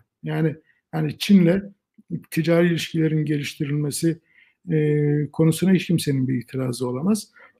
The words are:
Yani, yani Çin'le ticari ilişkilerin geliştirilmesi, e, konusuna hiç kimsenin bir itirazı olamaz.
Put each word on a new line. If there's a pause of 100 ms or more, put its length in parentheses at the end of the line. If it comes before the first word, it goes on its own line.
(240)
Yani, (380)
yani
Çin'le (680)
ticari
ilişkilerin
geliştirilmesi, (520)
e, (300)
konusuna
hiç
kimsenin
bir
itirazı
olamaz. (280)